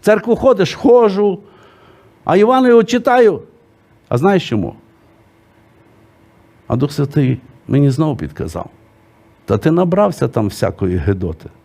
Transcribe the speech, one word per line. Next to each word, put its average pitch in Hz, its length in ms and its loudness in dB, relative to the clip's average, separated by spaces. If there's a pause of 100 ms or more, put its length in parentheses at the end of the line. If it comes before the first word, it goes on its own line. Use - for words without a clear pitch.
В - 40 -6
церкву 214 300 2
ходиш, 208 380 0
ходжу, 208 640 2 (840)
а 165 120 2
Євангеліє 247 380 4
от 226 140 4
читаю». 240 520 2 (680)
А 123 80 -2
знаєш 185 320 0
чому? 95 260 -4 (1900)
А 117 80 -4
Дух 139 160 -2
Святий 135 480 -2 (280)
мені 139 220 2
знову 143 260 -2
підказав: 78 540 -10 (760)
«Та 113 120 -2
ти 156 140 0
набрався 180 560 0
там 113 200 -2
всякої 92 500 -4
гидоти». 90 520 -4 (160)